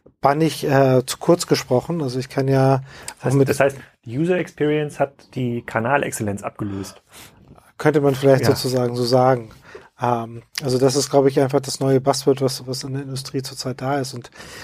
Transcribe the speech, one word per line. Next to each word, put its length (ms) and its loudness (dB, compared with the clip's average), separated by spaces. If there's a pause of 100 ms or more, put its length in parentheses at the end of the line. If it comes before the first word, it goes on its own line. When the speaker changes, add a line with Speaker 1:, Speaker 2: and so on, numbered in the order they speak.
(200)
Speaker 1:
bannig, 440 0
äh, 420 4
zu 120 -8
kurz 280 2
gesprochen. 560 0
Also 160 -6
ich 100 -6
kann 180 -2
ja 360 4 (340)
Speaker 2:
Das 80 -10
heißt, 100 0
Speaker 1:
auch 40 4
mit 100 4
Speaker 2:
das 120 0
heißt, 180 0 (260)
die 140 -8
User 180 0
Experience 640 -2
hat 340 -6
die 280 -4
Kanalexzellenz 800 -2
abgelöst. 600 -10 (760)
Speaker 1:
Könnte 220 2
man 140 2
vielleicht 280 4
Speaker 2:
Ja. 120 4
Speaker 1:
sozusagen 420 -2
so 80 -2
sagen. 460 2 (500)
Ähm, 420 -4 (200)
also 160 -2
das 160 2
ist, 160 -2
glaube 200 4
ich, 100 2
einfach 200 2
das 200 -6
neue 200 2
Buzzword, 420 0
was, 240 -4
was 180 -10
in 100 -8
der 80 -6
Industrie 400 -8
zurzeit 380 -10
da 180 -2
ist. 140 -6
Und, 180 -16 (340)